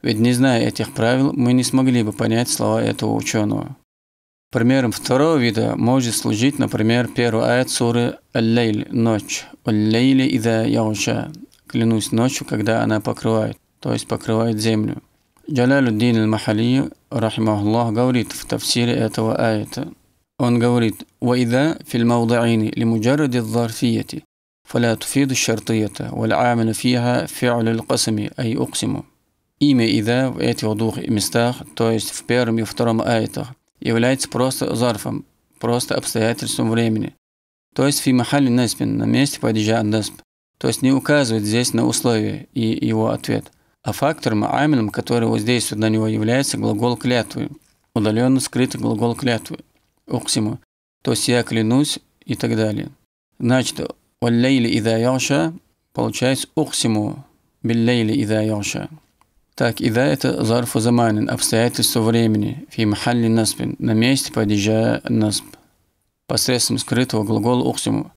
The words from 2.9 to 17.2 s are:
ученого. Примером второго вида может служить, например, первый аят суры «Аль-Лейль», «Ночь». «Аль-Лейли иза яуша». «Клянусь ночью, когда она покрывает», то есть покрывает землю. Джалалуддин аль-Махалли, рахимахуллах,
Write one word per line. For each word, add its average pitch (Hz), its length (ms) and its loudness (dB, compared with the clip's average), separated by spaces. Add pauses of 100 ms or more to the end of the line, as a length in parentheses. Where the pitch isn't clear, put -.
ученого. 107 640 -2 (760)
Примером 123 400 2
второго 147 460 2
вида 113 400 0
может 120 380 2
служить, 113 420 0
например, 113 500 0
первый 117 380 0
аят 123 240 2
суры 120 480 0 (180)
«Аль-Лейль», 113 560 2
«Ночь». 113 540 -2 (200)
«Аль-Лейли 117 580 4
иза 113 420 0
яуша». 113 680 -2 (360)
«Клянусь 113 440 0
ночью, 117 340 0
когда 113 380 0
она 110 160 0
покрывает», 110 580 -2 (220)
то 120 140 -4
есть 113 140 -6
покрывает 113 520 -2
землю. 107 420 0 (480)
Джалалуддин 123 680 2
аль-Махалли, 110 720 0 (200)
рахимахуллах, 110 840 0